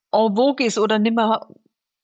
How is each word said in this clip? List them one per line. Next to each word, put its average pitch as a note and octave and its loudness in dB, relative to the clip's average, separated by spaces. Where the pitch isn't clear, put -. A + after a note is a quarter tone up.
en G#3 0
vogue C4+ 0
ist G#3+ -2
oder G#3+ 0
nimmer A3+ 0